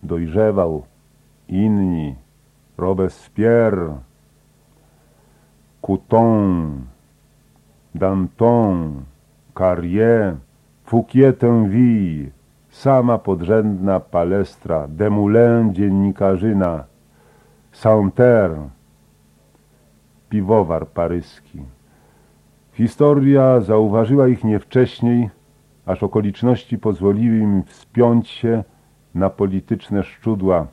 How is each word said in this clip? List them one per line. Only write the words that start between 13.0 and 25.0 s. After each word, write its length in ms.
podrzędna 840
palestra, 880
Desmoulins 840
dziennikarzyna, 1120
Santerre, 960
piwowar 600
paryski. 720
Historia 880
zauważyła 680
ich 160
nie 140
wcześniej, 720